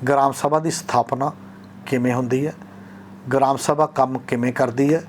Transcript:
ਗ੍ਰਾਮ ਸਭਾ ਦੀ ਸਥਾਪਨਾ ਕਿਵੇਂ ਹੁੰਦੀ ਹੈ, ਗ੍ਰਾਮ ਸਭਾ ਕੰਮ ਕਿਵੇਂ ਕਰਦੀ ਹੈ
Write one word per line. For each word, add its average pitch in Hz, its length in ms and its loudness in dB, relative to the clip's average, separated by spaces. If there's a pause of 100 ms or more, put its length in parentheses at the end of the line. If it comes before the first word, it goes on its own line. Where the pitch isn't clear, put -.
ਗ੍ਰਾਮ 139 240 4
ਸਭਾ 147 280 0
ਦੀ 160 120 -4
ਸਥਾਪਨਾ 123 600 -2 (540)
ਕਿਵੇਂ 123 280 0
ਹੁੰਦੀ 127 340 0
ਹੈ, 156 60 -6 (800)
ਗ੍ਰਾਮ 135 240 2
ਸਭਾ 151 280 2
ਕੰਮ 131 340 -2
ਕਿਵੇਂ 123 340 -2
ਕਰਦੀ 135 400 2
ਹੈ 165 160 -2